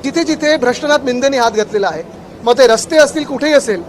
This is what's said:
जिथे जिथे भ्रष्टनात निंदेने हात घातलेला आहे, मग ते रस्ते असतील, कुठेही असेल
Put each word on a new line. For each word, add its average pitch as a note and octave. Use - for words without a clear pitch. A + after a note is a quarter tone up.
जिथे D4+
जिथे D#4
भ्रष्टनात C#4+
निंदेने C4
हात A#3
घातलेला G3+
आहे, D#3+
मग A#3+
ते C4
रस्ते A3+
असतील, D4+
कुठेही C#4+
असेल G3+